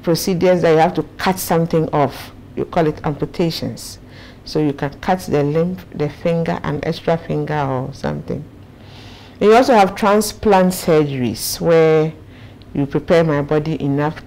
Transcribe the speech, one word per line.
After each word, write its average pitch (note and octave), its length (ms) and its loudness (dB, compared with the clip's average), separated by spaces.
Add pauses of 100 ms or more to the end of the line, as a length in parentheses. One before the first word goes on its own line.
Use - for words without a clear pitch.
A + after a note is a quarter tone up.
procedures F3+ 580 2
that E3 100 4
you D#3 60 6
have E3 160 4
to D#3 100 -2 (140)
cut F#3 220 -2
something E3 500 0
off. C#3+ 420 -2 (240)
You - 100 -4
call E3+ 200 0
it D3+ 180 -4
amputations. D3 960 -6 (460)
So - 160 -6
you D3+ 140 0
can C#3+ 260 -6
cut F#3 200 -2
the D3 240 -2
limb, E3 340 -2 (160)
the D3 160 -4
finger, E3+ 540 -4
an D3 200 -4
extra E3 340 -2
finger D3+ 420 -4
or C3+ 340 -4
something. D3 500 -8 (1000)
You G#3+ 140 6
also C4 180 4
have G3 200 4
transplant G3+ 760 2
surgeries, D3 920 0
where D#3+ 540 4 (600)
you C#3+ 120 0
prepare E3 400 2
my D3 160 0
body D3+ 400 -2
enough, D3 460 -2